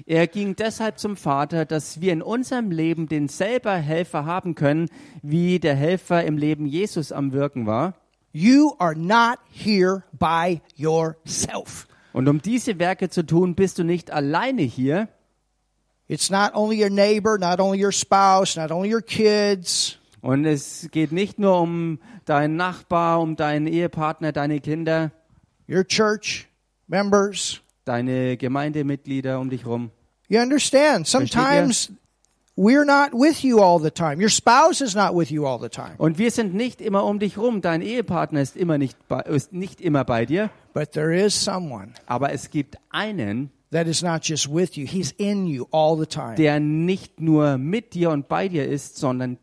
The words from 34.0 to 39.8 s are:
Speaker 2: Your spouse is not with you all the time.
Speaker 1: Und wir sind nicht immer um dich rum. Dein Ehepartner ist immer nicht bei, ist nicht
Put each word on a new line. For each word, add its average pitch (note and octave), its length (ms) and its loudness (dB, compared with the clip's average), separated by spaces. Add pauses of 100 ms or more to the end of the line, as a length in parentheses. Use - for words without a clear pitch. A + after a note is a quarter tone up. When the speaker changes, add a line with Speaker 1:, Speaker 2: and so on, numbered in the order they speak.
Speaker 2:
Your G#3+ 80 4
spouse C4+ 500 6
is A#3 140 -4
not F#3+ 200 2
with E3+ 160 0
you D3+ 160 -2
all B2+ 140 -2
the A#2+ 80 -10
time. B2+ 300 -12
Speaker 1:
Und D#3 200 2
wir A3+ 120 2
sind G#3+ 240 -2
nicht A#3 260 -4
immer G3+ 240 0
um G#3 140 0
dich G3 180 -2
rum. A3 240 -2
Dein E3+ 220 -2
Ehepartner F#3 580 -2
ist C3+ 160 -4
immer E3 220 0
nicht C3+ 180 -2 (120)
bei, B2+ 120 -4
ist D3+ 320 -4
nicht F#3 300 -10